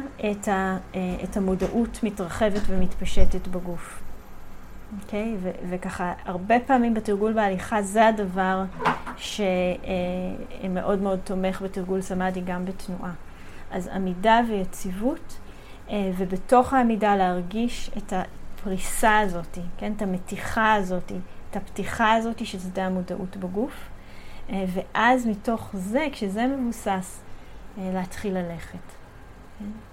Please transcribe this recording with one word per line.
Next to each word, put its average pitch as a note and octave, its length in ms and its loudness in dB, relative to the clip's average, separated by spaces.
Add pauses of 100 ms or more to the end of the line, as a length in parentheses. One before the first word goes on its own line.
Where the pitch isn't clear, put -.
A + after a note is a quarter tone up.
(320)
את G3+ 160 -6
ה-, F#3+ 300 0 (180)
אה, G3 40 -4 (240)
את - 140 -6
המודעות F#3+ 680 0
מתרחבת G3+ 640 0
ומתפשטת F#3 800 10
בגוף. F3+ 540 -4 (1000)
אוקיי? G#3+ 380 -4
ו-, F#3 120 -4 (180)
וככה, F3+ 440 -4 (120)
הרבה F#3+ 340 2
פעמים A#3+ 340 4
בתרגול G#3+ 400 0
בהליכה G#3 480 2
זה G#3 260 4
הדבר F#3+ 560 2 (540)
ש-, - 240 -6 (1200)
אה, F#3+ 80 -4
מאוד F#3 320 0
מאוד G3 220 0
תומך F#3 380 -2
בתרגול F#3+ 400 -4
סמאדי, F#3 400 -2
גם F3+ 240 -4
בתנועה. F3+ 460 -8 (600)
אז F#3 160 -6
עמידה F#3+ 640 4
ויציבות, G3+ 880 -4 (520)
אה, G3+ 280 -2
ובתוך F#3+ 560 4
העמידה A3 420 4
להרגיש F#3 840 0
את G#3 160 -6
הפריסה - 1080 2
הזאת, F3+ 380 0 (200)
כן? G#3 200 -4
את - 40 -4
המתיחה G3+ 720 0
הזאת, F#3 380 0 (400)
את - 40 -4
הפתיחה G#3 580 0
הזאת A3+ 320 0
של G3 140 -8
שדה F#3 260 -4
המודעות F#3 520 -4
בגוף. G3 520 -6 (600)
אה, F#3+ 240 -2
ואז A#3 540 2
מתוך A3 460 -2
זה, G#3+ 380 -2
כשזה G#3+ 360 -2
מבוסס, A#3 720 -2 (560)
אה, F#3 160 -4
להתחיל F#3 440 -4
ללכת. E3+ 420 -6 (800)
כן? G#3 60 -10 (280)